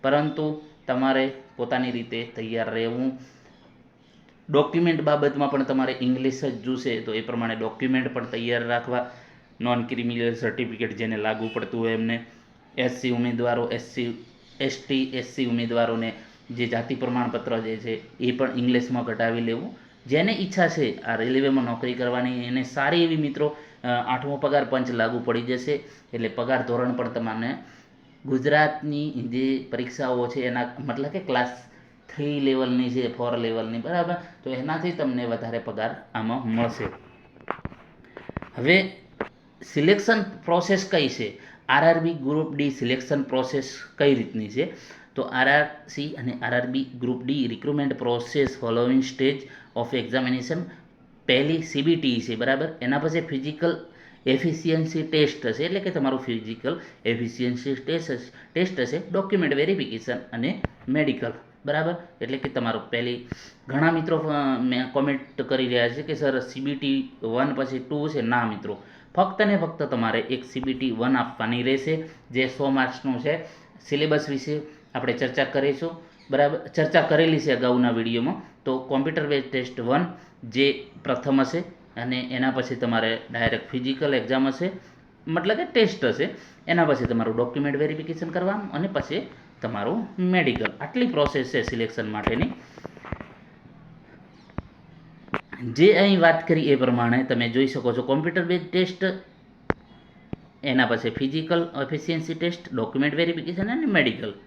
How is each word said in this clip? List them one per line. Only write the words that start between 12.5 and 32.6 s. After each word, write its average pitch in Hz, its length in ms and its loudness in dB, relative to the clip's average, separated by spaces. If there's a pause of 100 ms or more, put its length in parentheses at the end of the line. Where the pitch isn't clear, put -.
એસ 127 140 0
સી 123 180 -4
ઉમેદવારો, 120 580 0
એસ 113 140 -4
સી, 120 440 -8 (340)
એસ 135 280 -4
ટી, 135 160 2
એસ 127 320 -6
સી 131 100 0
ઉમેદવારોને 117 680 0 (380)
જે 120 160 -2
જાતિ 117 280 -2
પ્રમાણપત્ર 120 640 -2
જે 110 180 -6
છે 110 420 -8
એ 123 120 2
પણ 123 260 0
ઇંગ્લિશમાં 123 480 2
કઢાવી 117 360 0
લેવું. 117 340 -4 (320)
જેને 160 240 2
ઈચ્છા 185 360 2
છે 151 340 0
આ 117 140 -4
રેલવેમાં 131 500 2
નોકરી 120 280 -2
કરવાની, 123 520 -2
એને 127 180 -2
સારી 147 400 2
એવી 165 140 2
મિત્રો, 147 380 0 (280)
અ, 123 40 -4
આઠમો 123 500 0
પગાર 139 280 2
પંચ 123 260 0
લાગુ 117 280 2
પડી 120 220 0
જશે. 127 380 -2 (340)
એટલે 117 140 -2
પગાર 123 380 0
ધોરણ 123 280 0
પણ 120 160 -2
તમને 113 480 -4 (680)
ગુજરાતની 147 840 2
જે 127 600 -2
પરીક્ષાઓ 123 560 -2
છે 131 140 -4
એના, 123 280 -2 (100)
મતલબ 139 320 -4
કે 190 80 -4
ક્લાસ 123 440 -2 (520)
થ્રી 147 240 -2
લેવલની 127 500 2